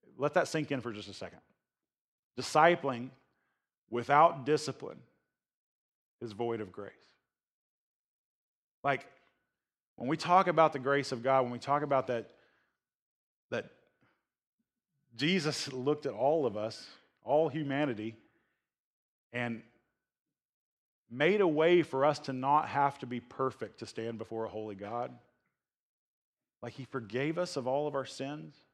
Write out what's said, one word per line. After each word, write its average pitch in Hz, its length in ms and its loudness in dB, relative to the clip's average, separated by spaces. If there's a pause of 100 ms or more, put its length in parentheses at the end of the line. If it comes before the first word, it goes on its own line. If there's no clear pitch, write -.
(160)
Let 143 180 -2
that 170 120 4
sink 156 240 -4
in 135 100 -2
for 117 120 -8
just 101 160 -12
a 98 60 -16
second. - 260 -16 (960)
Discipling 139 720 4 (800)
without 143 540 4
discipline - 560 -2 (1200)
is 113 120 -10
void 117 280 -4
of 95 100 -8
grace. 101 220 -14 (1900)
Like, 135 220 -2 (920)
when 120 120 -8
we 160 80 0
talk 180 320 4
about 160 240 6
the 143 60 -6
grace 139 340 -2
of 117 100 -6
God, 131 200 4
when 123 80 -2
we 123 80 -8
talk 143 240 -2
about 135 260 0
that, 117 220 -4 (1200)
that 113 200 -6 (1500)
Jesus 147 560 0
looked 143 340 -2
at 123 60 -4
all 135 340 2
of 104 100 -2
us, 110 300 -6 (380)
all 151 240 4
humanity, 135 640 -2 (1200)
and 117 300 -6 (1500)
made 160 300 2
a 185 80 6
way 160 340 6
for 135 220 0
us 147 160 4
to 135 120 -6
not 135 360 2
have 139 320 0
to 131 60 -8
be 120 140 -6
perfect - 600 -6
to 110 60 -8
stand 113 320 -8
before 113 260 -8
a 107 40 -6
holy 107 260 -8
God. 113 360 -6 (1500)
Like, 120 120 -10
he 135 100 -12
forgave 131 540 -4
us 175 180 -4
of 127 100 -4
all 143 200 -2
of 139 80 -6
our 131 120 -2
sins. 147 480 -10 (200)